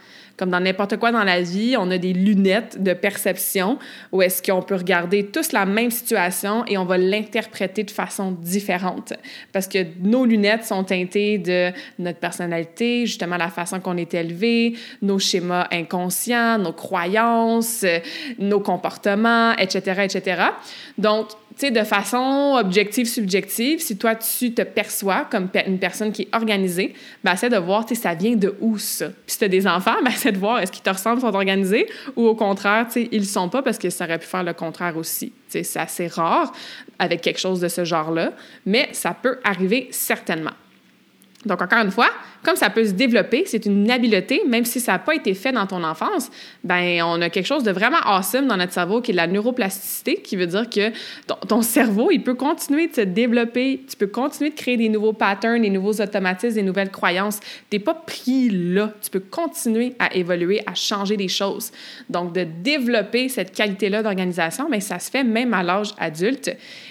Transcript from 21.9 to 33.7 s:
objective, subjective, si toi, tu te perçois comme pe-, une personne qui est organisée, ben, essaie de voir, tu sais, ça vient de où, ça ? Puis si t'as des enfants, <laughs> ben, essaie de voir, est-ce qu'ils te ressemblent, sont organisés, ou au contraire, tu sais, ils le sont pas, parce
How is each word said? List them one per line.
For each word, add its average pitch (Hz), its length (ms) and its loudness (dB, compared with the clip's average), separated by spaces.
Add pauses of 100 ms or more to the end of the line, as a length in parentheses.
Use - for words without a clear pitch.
objective, 208 480 2
subjective, 226 720 0
si 226 180 -4
toi, 226 160 2
tu 226 400 -2
te 233 80 2
perçois 190 680 -2
comme 185 180 0
pe-, 185 180 2
une 190 120 0
personne 190 340 -2
qui - 100 -6
est - 120 -4
organisée, 202 600 0 (280)
ben, 185 100 4
essaie 190 160 0
de 240 80 4
voir, 190 280 2
tu 233 100 -2
sais, 226 80 -2
ça 175 120 2
vient 214 220 2
de 190 240 2
où, 220 180 0
ça ? - 300 -6
Puis 190 60 -12 (120)
si - 120 -6
t'as 214 100 2
des 190 180 4
enfants, 196 320 4
<laughs> 370 60 2
ben, 254 60 2
essaie 220 220 2
de 190 60 -2
voir, 214 220 2
est-ce 190 120 -2
qu'ils - 100 -16
te 202 80 2
ressemblent, 226 300 0
sont 233 140 0
organisés, 196 520 2 (300)
ou 233 100 4
au 220 80 6
contraire, 208 520 2
tu 233 160 -2
sais, 226 100 -4
ils 214 80 2
le 202 40 0
sont 190 240 -2
pas, 254 140 -2
parce 226 160 -2